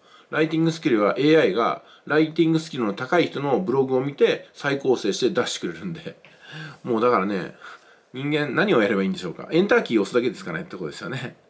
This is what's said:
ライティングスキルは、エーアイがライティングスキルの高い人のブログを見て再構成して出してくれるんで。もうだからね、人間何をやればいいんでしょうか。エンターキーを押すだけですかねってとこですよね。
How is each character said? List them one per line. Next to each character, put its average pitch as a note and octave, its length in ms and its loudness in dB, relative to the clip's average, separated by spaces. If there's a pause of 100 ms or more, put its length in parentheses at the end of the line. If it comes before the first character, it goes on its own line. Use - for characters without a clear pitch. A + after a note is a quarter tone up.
(300)
ラ D3 140 0
イ D#3+ 60 0
テ D#3+ 80 -2
ィ D#3+ 40 2
ン E3 40 4
グ E3 60 2
ス D#3+ 80 -8
キ D3+ 100 0
ル A2 120 4
は、 G2+ 160 2
エ - 60 -2
ー D#3 180 6
ア - 40 4
イ F#2 80 2
が G#2 280 -2 (240)
ラ D3 140 2
イ D#3 160 0
テ E3+ 80 4
ィ D#3+ 60 4
ン - 20 4
グ D#3+ 80 2
ス D#3+ 100 -8
キ - 80 -10
ル B2 60 -2
の G2+ 100 -2
高 C3 240 -2
い D#3+ 80 4
人 - 140 -6
の C#3 220 0
ブ C#3 120 -2
ロ C3+ 140 2
グ C3 80 0
を B2+ 60 2
見 C#3 120 -4
て - 400 2
再 C#3+ 240 -4
構 C3 180 2
成 G#2 160 -2
し F#2 60 -4
て A#2+ 140 2
出 A2+ 160 0
し - 80 -6
て - 120 -8
く E2+ 60 -6
れ D#2+ 60 -14
る E2+ 60 -12
ん E2+ 80 -6
で。 - 240 -14 (680)
も A#2 160 0
う - 20 2
だ B2 80 4
か A#2 80 4
ら F#2+ 80 2
ね、 G2 300 -4 (580)
人 C3+ 140 -8
間 D3 220 0
何 E3 260 2
を A#2 80 4
や G2+ 40 2
れ G#2 80 2
ば F#2+ 60 0
い G2 60 0
い - 20 0
ん F#2 40 -2
で F#2 40 -6
し F2+ 80 -10
ょ F2 40 -6
う D#2+ 40 -10
か。 - 160 -12
エ D#3+ 100 2
ン G3+ 80 2
タ A#3+ 100 4
ー A3 60 2
キ A#2+ 120 -2
ー G#2+ 40 6
を G2 40 2
押 F#2+ 60 -4
す - 40 -12
だ A#2+ 80 2
け B2 80 -2
で F#2+ 60 -8
す - 100 -16
か F2 80 -8
ね D#2+ 60 -4
っ F#2 60 -8
て - 40 -20
と G2 80 -14
こ F2+ 80 -8
で C#2+ 80 -8
す - 80 -16
よ E2+ 80 -10
ね。 C3 260 -8 (140)